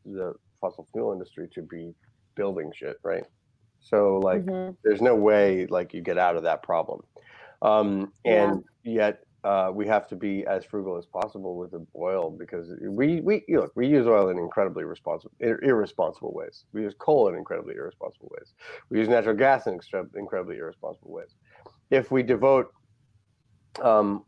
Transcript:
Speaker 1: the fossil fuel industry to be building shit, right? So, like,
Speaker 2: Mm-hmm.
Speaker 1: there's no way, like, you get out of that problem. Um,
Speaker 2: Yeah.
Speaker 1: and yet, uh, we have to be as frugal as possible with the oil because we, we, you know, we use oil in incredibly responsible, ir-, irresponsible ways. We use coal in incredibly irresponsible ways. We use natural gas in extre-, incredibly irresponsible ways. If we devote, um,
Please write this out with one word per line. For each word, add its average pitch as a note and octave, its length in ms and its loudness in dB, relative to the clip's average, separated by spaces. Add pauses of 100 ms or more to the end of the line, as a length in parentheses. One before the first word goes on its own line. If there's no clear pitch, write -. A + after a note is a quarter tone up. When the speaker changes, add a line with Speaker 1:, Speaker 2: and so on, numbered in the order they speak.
Speaker 1:
the F#2 280 -8 (260)
fossil F#2 320 -8
fuel A2+ 200 -4
industry F2+ 400 -12
to F2 100 -12
be E2 320 -16 (400)
building F#2 400 -4
shit, - 280 -10
right? F2+ 240 -6 (540)
So, G2+ 400 2
like, F#2+ 220 2
Speaker 2:
Mm-hmm. D3 300 -6 (120)
Speaker 1:
there's G#2+ 180 4
no B2 120 6
way, G2+ 520 4
like, F2+ 260 -2
you F2+ 80 -10
get F2 180 -4
out F2 180 2
of E2 80 -4
that D#2+ 180 0
problem. E2 400 -4 (580)
Um, G#2 520 2 (120)
Speaker 2:
Yeah. G#2+ 280 4
Speaker 1:
and F#2+ 120 -4 (200)
yet, G#2+ 380 0 (220)
uh, F#2+ 280 2
we G2+ 140 -4
have G#2+ 220 0
to G2 80 -10
be G2 300 -4
as F#2+ 180 -2
frugal F#2+ 320 -6
as F2 100 -12
possible F#2+ 500 -8
with F2+ 140 -12
the E2+ 240 -14
oil F2+ 380 -4
because E2+ 480 -12
we, C3+ 400 -2
we, G#3 260 -2
you E3+ 100 -2
know, F#2+ 200 2
we B2 100 0
use C#3 180 4
oil G#2 260 6
in F2+ 80 -2
incredibly F2 440 -2
responsible, E2 560 -8
ir-, A2+ 240 -2
irresponsible F#2+ 720 0
ways. D#2+ 380 -14
We G#2+ 100 -6
use G#2 160 -6
coal C3+ 300 4
in E2+ 80 -2
incredibly E2 400 -8
irresponsible - 600 -12
ways. - 180 -20 (360)
We G#2+ 80 0
use G#2+ 100 2
natural A2 280 2
gas C3 320 2
in F2+ 100 -4
extre-, F#2 380 -8
incredibly F#2 400 -8
irresponsible - 560 -14
ways. - 240 -16 (540)
If C3+ 200 2
we C3 140 2
devote, B2+ 480 4 (1080)
um, G#2 460 2